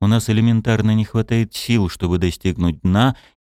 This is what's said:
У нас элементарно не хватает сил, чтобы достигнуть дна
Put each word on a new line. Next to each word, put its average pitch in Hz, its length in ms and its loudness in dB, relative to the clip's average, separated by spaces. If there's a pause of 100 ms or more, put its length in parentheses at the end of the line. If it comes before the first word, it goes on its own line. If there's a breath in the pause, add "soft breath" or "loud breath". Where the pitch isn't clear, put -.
У 101 60 0
нас 110 220 0
элементарно 110 680 2
не 110 100 0
хватает 113 500 -2
сил, 110 340 0
чтобы 87 300 -2
достигнуть 85 640 -2
дна 110 360 2 (260 loud breath)